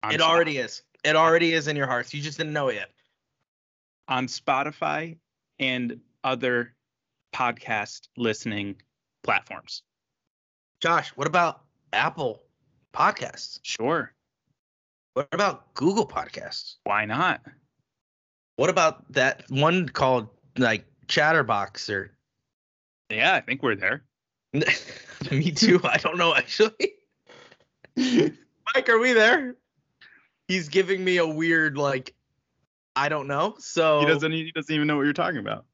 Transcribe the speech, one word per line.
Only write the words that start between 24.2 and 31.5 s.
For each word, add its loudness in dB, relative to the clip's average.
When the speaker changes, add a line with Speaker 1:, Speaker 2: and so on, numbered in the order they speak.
Speaker 2:
<laughs> -20
Me 0
too. 4
I 0
don't -2
know, 2
actually. 0
<laughs> -
Mike, 0
are 6
we 2
there? 4
He's -4
giving 0
me 2
a 2
weird, 0